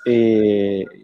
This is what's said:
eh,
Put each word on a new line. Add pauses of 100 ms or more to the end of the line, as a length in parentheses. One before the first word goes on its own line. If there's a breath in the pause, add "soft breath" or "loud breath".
eh, (180)